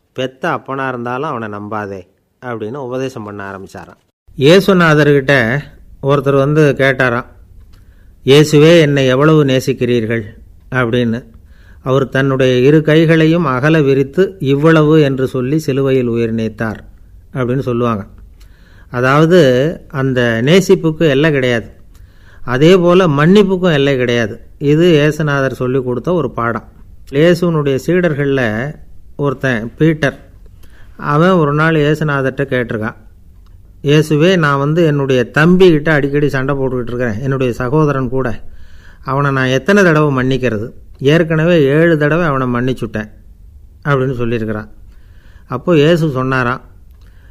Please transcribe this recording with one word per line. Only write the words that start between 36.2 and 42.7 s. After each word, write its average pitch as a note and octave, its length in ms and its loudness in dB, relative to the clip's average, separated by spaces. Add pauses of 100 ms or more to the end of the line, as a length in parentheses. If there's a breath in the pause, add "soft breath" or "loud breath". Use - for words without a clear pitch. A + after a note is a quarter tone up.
சண்டை C3+ 260 -4
போட்டுக்கிட்டு B2+ 340 -6
இருக்கிறேன், A#2+ 320 -6
என்னுடைய C3 320 -2
சகோதரன் C3+ 560 -2
கூட, B2+ 360 -4 (600 soft breath)
அவனை C#3 260 -2
நான் C3+ 160 -2
எத்தனை C3+ 360 2
தடவை D3+ 320 2
மன்னிக்கிறது? B2 580 -4 (260)
ஏற்கனவே D#3+ 640 2
ஏழு D3+ 360 2
தடவை D#3 280 0
அவனை C3+ 200 -2
மன்னிச்சுட்டேன்" A#2+ 640 -6 (760)